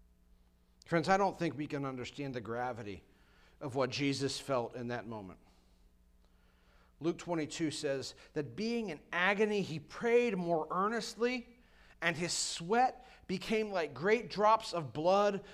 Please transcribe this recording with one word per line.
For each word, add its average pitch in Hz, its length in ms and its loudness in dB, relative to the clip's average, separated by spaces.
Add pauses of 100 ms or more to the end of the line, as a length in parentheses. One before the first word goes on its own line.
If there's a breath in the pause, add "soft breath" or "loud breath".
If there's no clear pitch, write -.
(880)
Friends, 165 220 2
I 190 80 6
don't 196 220 2
think 151 180 -2
we 147 100 -6
can 143 180 -4
understand 131 500 -8
the 127 60 -4
gravity 113 600 -6 (580 soft breath)
of 127 160 -8
what 123 140 2
Jesus 135 500 0
felt 120 340 -2
in 120 140 -6
that 117 180 -6
moment. 101 320 -10 (1600 soft breath)
Luke 170 180 -2
twenty-two 160 520 -2
says 139 440 -4 (180 loud breath)
that 139 240 -6
being 226 320 -2
in - 120 -8 (120)
agony, 202 480 2
he 156 180 -4
prayed 233 580 2
more 170 340 2
earnestly, 233 760 0 (540 soft breath)
and 165 160 0
his 170 160 -2
sweat 226 760 0 (200 loud breath)
became 214 440 -2
like 160 240 0
great 196 360 2
drops 214 420 4
of 160 200 -4
blood 196 500 4 (120 loud breath)